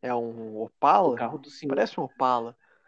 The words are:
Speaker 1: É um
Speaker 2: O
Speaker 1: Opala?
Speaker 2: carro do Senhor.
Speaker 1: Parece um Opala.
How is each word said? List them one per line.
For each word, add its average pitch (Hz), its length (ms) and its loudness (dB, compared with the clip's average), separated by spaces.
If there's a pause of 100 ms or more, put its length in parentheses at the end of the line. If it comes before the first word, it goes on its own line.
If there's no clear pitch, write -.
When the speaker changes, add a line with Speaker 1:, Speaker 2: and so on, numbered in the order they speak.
Speaker 1:
É 123 120 -2
um 117 420 -6
Speaker 2:
O 110 60 -6
Speaker 1:
Opala? 151 520 4
Speaker 2:
carro 123 220 -4
do 139 140 -14
Senhor. - 180 -10
Speaker 1:
Parece 139 300 0
um 160 40 -2
Opala. 123 540 -2 (300)